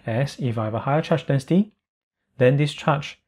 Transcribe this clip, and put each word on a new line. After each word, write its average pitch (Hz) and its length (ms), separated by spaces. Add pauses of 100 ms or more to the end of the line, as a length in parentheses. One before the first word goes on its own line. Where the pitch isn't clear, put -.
as, 123 340
if 117 180
I 113 60
have 110 100
a 110 60
higher 143 220
charge - 260
density, 156 460 (640)
then 131 180
this 147 180
charge - 540